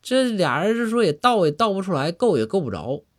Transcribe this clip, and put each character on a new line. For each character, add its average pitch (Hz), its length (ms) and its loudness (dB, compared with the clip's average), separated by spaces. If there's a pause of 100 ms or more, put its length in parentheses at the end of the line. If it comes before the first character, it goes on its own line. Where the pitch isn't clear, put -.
这 254 300 0
俩 160 320 0
人 226 120 0
是 233 140 -2
说 233 140 0
也 196 100 2
倒 226 320 2
也 147 60 2
倒 214 200 0
不 190 80 -2
出 190 120 -6
来， 151 200 0
够 160 260 0
也 110 100 0
够 190 120 0
不 127 120 -4
着 113 340 -8 (140)